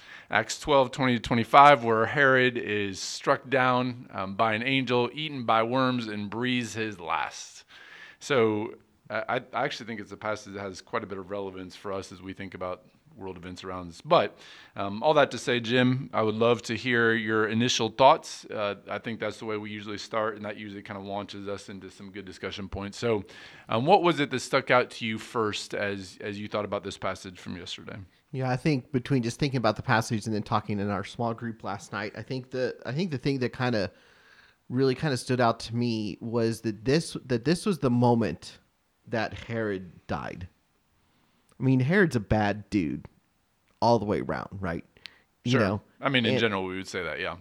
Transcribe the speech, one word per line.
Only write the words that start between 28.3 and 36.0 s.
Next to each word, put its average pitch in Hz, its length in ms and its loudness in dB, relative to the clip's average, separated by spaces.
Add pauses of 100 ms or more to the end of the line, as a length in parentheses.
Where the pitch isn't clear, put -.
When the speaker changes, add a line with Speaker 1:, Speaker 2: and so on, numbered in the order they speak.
Speaker 2:
Yeah, 131 180 -4
I 127 80 0
think 139 360 0
between 127 300 2
just 117 160 -4
thinking 135 200 0
about 110 180 2
the - 60 -10
passage 110 420 2
and 110 100 -2
then 104 80 0
talking 107 380 -2
in 101 80 0
our 101 160 -2
small 117 300 -4
group 117 280 -10
last 101 300 -10
night, 104 240 -6
I 107 60 -10
think 127 280 -8
the, 127 260 -2 (100)
I 117 60 -6
think 170 180 -2
the 135 80 -4
thing 139 220 0
that 120 140 -2
kinda 117 360 0 (800)
really 131 240 4
kinda 135 240 -2
stood 127 200 -2
out 117 220 4
to 117 160 -6
me 113 460 0